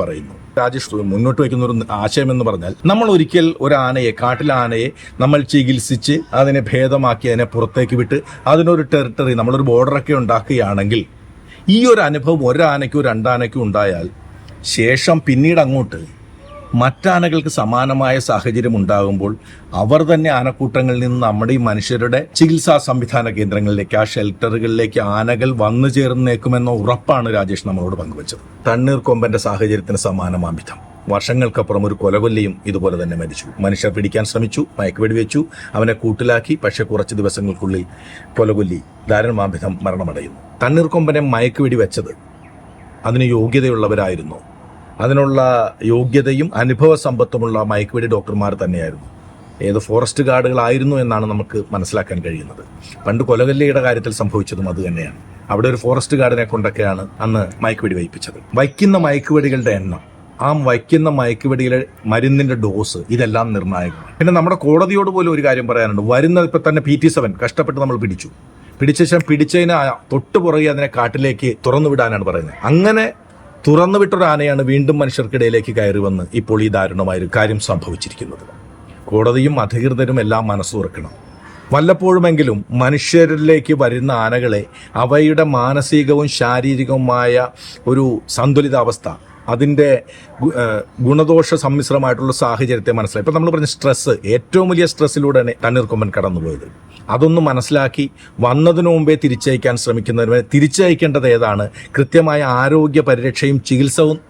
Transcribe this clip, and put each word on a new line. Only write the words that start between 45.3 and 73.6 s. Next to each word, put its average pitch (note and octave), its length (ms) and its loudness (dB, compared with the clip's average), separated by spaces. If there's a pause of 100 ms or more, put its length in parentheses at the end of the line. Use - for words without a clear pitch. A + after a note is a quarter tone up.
യോഗ്യതയും B2+ 720 0
അനുഭവ B2+ 420 4
സമ്പത്തുമുള്ള A#2 640 -2
മയക്കുവെടി G#2 440 -2
ഡോക്ടർമാർ G#2 480 -2
തന്നെയായിരുന്നു. E2 500 -6 (580)
ഏത് G2+ 160 0
ഫോറസ്റ്റ് A2+ 460 -2
ഗാർഡുകളായിരുന്നു B2+ 720 0
എന്നാണ് A2+ 300 -2
നമുക്ക് G#2 360 -6 (100)
മനസ്സിലാക്കാൻ F#2 480 -4
കഴിയുന്നത്. D#2+ 440 -10 (420)
പണ്ട് A#2 180 0
കൊലകൊല്ലിയുടെ C3+ 560 2
കാര്യത്തിൽ A#2+ 320 -2
സംഭവിച്ചതും F#2+ 560 -4
അത് F2+ 180 -6
തന്നെയാണ്. E2 300 -8 (340)
അവിടെ A2 180 2
ഒരു B2 80 -2
ഫോറസ്റ്റ് B2+ 400 -2
ഗാർഡിനെ A#2+ 280 2
കൊണ്ടൊക്കെയാണ് G2+ 640 -4 (120)
അന്ന് G#2+ 440 -2
മയക്കുവെടി G#2+ 300 -2
വയ്പ്പിച്ചത്. - 400 -8 (200)
വയ്ക്കുന്ന F3+ 440 2
മയക്കുവെടികളുടെ C#3+ 720 0
എണ്ണം, F#2+ 300 -4 (400)
ആ C3+ 120 0
വയ്ക്കുന്ന D3+ 580 2
മയക്കുവെടിയിലെ B2+ 720 0 (220)
മരുന്നിന്റെ C3 480 2
ഡോസ്, G#2+ 440 -4 (120)
ഇതെല്ലാം A#2 420 0
നിർണായകമാണ്. F2+ 640 -6
പിന്നെ F3 140 4
നമ്മുടെ F3 240 2
കോടതിയോട് F#3 540 2
പോലും F3 220 0
ഒരു D3 120 0
കാര്യം B2+ 220 0
പറയാനുണ്ട്. A2 380 0
വരുന്ന D3 360 2
ഇപ്പൊ E3 180 0 (100)
തന്നെ D3+ 140 0
പി C#3+ 220 0
ടി D#3+ 40 6
സെവൻ A#2+ 260 -2 (100)
കഷ്ടപ്പെട്ട് B2 360 -4
നമ്മൾ C3 160 -2
പിടിച്ചു, G2+ 340 -6 (500)
പിടിച്ച C#3 180 2
ശേഷം E3+ 300 2
പിടിച്ചതിന് D#3+ 440 2
ആ C3+ 260 0 (140)
തൊട്ട് C3+ 260 0
പുറകെ D#3 300 2
അതിനെ C#3+ 180 -2
കാട്ടിലേക്ക് A#2+ 680 -2 (120)
തുറന്നു C#3+ 240 2
വിടാനാണ് A2 340 0
പറയുന്നത്. E2+ 300 -4 (100)
അങ്ങനെ G#3+ 480 2 (560)